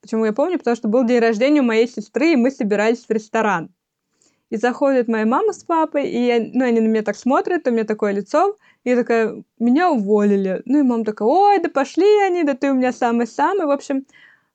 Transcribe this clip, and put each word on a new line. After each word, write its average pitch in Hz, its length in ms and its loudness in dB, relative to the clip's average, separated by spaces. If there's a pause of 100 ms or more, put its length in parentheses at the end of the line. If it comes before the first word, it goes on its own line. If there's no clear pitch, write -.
Почему 220 220 -4
я 214 80 0
помню? 311 260 -2
Потому - 180 -2
что - 120 -6
был 247 180 2
день 240 140 2
рождения 226 400 2
у 262 40 2
моей 226 240 2
сестры, 294 440 -2
и 302 40 2
мы 240 140 2
собирались 214 560 -2
в - 40 -10
ресторан. 214 600 -2 (800)
И 226 60 -4
заходит 247 520 0
моя 220 180 -2
мама 359 260 0
с - 120 -18
папой, 320 440 -2
и 240 180 -2
я, 240 140 2
ну, 247 240 -2
они 233 160 2
на 220 80 2
меня 220 140 0
так 214 140 -6
смотрят, 330 500 -2
у 262 40 0
меня 226 140 0
такое 214 280 -2
лицо. 294 440 -2 (280)
И 247 60 0
я 247 60 2
такая: 226 460 -2 (160)
«Меня 269 320 2
уволили». 202 760 0
Ну, 285 140 2
и - 20 2
мама 240 220 0
такая: 214 240 -2
«Ой, 392 320 4
да 339 80 -4
пошли 311 380 -2 (200)
они, 359 180 -2
да 285 100 0
ты 277 160 -2
у 269 40 0
меня 254 180 0
самый-самый». 262 720 -2
В 277 40 -2
общем, 277 360 -4 (480)